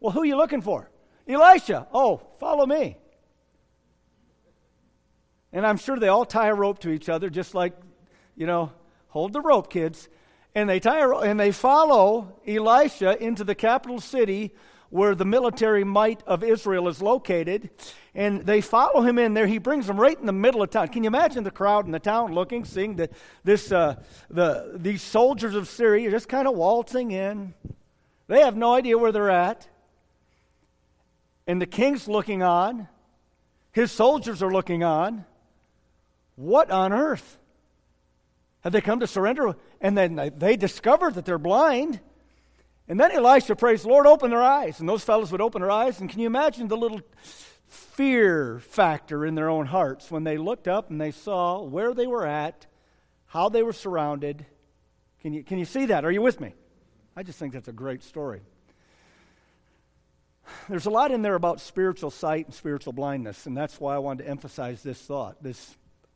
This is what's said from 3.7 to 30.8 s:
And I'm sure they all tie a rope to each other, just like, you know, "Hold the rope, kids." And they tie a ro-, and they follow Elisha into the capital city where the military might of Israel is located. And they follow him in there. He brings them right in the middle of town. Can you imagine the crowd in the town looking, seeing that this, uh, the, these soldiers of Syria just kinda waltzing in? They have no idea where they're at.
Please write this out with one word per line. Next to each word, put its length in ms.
And 140
I'm 100
sure 220
they 100
all 180
tie 220
a 60
rope 260
to 100
each 180
other, 220
just 240
like, 200
you 120
know, 260
"Hold 240
the 80
rope, 300
kids." 380
And 140
they 120
tie 180
a 100
ro-, 120
and 180
they 140
follow 920
Elisha 760
into 220
the 100
capital 460
city 540
where 240
the 100
military 600
might 400
of 200
Israel 420
is 140
located. 720
And 300
they 160
follow 400
him 180
in 140
there. 140
He 100
brings 300
them 120
right 220
in 60
the 80
middle 280
of 60
town. 200
Can 140
you 40
imagine 380
the 60
crowd 360
in 60
the 60
town 360
looking, 320
seeing 300
that 140
this, 300
uh, 300
the, 460
these 260
soldiers 540
of 120
Syria 440
just 180
kinda 240
waltzing 580
in? 440
They 140
have 140
no 200
idea 240
where 140
they're 180
at. 360